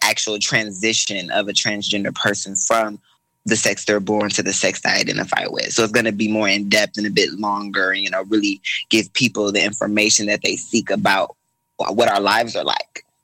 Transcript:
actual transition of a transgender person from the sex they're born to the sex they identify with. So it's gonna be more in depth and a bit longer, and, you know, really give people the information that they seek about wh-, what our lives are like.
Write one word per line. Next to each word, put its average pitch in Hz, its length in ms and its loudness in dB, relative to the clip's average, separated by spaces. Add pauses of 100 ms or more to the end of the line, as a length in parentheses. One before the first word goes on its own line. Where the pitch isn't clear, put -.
actual 107 340 0
transition 104 920 0
of 101 160 0
a 101 40 -4
transgender 101 640 -2
person 101 400 -2
from 107 460 0 (440)
the 113 120 2
sex - 280 -2
they're 104 140 2
born 104 320 0
to 98 120 -2
the 95 100 -2
sex 95 280 0
they - 100 0
identify - 580 -2
with. - 240 -6
So 117 100 2
it's 107 100 2
gonna 113 200 2
be 107 160 0
more 107 200 2
in 101 200 0
depth 104 280 2
and 107 100 -2
a 101 40 -2
bit 90 220 2
longer, 101 580 -2
and, 98 100 -2
you 98 80 -4
know, 95 140 -2
really 101 380 0 (300)
give 110 220 2
people 107 380 0
the 101 120 2
information 104 640 2
that 104 160 0
they - 120 -2
seek - 340 -2
about 98 460 0 (460)
wh-, - 160 -2
what 113 120 4
our 101 120 2
lives 104 340 2
are 90 100 -2
like. - 400 -4 (200)